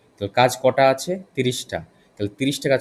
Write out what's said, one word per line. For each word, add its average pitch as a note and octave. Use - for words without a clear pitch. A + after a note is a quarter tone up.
তাহলে G2+
কাজ B2+
কটা C3
আছে? D#3
তিরিশটা। B2
তাহলে G2+
তিরিশটা C#3
কাজ B2+